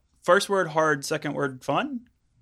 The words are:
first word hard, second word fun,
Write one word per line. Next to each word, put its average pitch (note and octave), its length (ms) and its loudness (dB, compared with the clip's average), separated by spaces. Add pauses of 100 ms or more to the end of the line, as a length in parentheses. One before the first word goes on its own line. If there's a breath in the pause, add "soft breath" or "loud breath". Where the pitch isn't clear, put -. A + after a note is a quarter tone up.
(260)
first F#3+ 240 4
word F#3 200 0
hard, D3+ 360 0
second D3+ 300 -6
word C3+ 300 -4
fun, A#3 360 -2 (420)